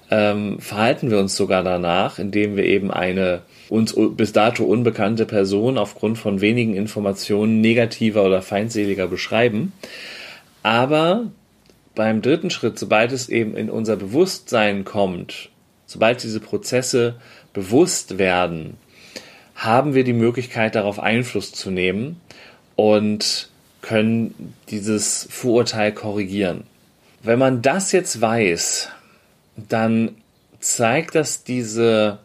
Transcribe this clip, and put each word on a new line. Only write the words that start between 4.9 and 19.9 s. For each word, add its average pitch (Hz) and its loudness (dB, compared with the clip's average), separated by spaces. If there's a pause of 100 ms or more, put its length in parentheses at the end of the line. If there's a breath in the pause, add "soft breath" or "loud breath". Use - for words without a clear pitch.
Person 104 0
aufgrund 107 -2
von 101 -2
wenigen 113 2
Informationen 104 0
negativer 113 2
oder 95 4
feindseliger 101 -2
beschreiben. 110 -2 (880 loud breath)
Aber 156 2 (680)
beim 110 0
dritten 165 0
Schritt, 110 -4
sobald 110 2
es 123 -6
eben 110 -2
in 110 -4
unser 113 -2
Bewusstsein 104 0
kommt, 95 -4 (360)
sobald 117 0
diese 110 -6
Prozesse 120 -2 (380 loud breath)
bewusst 107 0
werden, 90 0 (800 loud breath)
haben 131 2